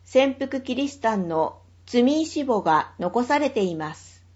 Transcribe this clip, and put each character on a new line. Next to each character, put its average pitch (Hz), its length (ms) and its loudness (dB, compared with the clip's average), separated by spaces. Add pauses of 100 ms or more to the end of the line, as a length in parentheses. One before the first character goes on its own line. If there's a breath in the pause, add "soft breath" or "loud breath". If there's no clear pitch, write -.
潜 262 300 2
伏 269 280 -6
キ 247 120 -6
リ 277 160 -2
シ - 100 -18
タ 220 160 0
ン 185 120 -2
の 160 340 -2 (240)
積 269 380 2
石 311 200 -6
墓 233 180 0
が 156 360 2
残 190 260 -2
さ 285 140 0
れ 285 140 0
て 214 120 0
い 175 120 -2
ま 156 180 -8
す。 - 320 -20 (100)